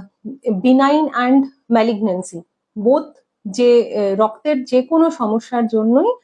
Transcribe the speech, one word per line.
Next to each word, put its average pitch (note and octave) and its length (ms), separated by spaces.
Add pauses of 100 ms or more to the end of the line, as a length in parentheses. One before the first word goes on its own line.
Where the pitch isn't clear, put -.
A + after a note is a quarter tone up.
(500)
benign C4+ 560
and B3+ 360 (300)
malignancy, G3+ 680 (380)
both C4+ 340 (340)
যে, A#3+ 500
আহ, G3+ 240
রক্তের B3+ 440
যে B3+ 180
কোনো D#4+ 280
সমস্যার A#3 560
জন্যই A3+ 440 (140)